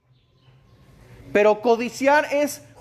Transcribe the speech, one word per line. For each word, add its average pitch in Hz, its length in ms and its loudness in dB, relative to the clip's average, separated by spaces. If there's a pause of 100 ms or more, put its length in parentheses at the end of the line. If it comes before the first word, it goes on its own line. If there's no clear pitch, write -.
(1300)
Pero 208 300 2
codiciar 254 720 0
es 285 320 -4 (180)